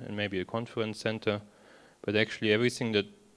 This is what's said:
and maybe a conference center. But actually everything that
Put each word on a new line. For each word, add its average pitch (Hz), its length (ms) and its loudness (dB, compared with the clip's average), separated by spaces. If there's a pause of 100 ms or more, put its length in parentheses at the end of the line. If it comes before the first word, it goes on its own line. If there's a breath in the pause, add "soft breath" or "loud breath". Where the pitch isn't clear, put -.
and 104 100 -8
maybe 101 240 -2
a 90 40 -2
conference 113 540 -4
center. 110 420 -2 (640 loud breath)
But 104 140 0
actually 110 360 2
everything 117 400 2
that 101 140 2 (300)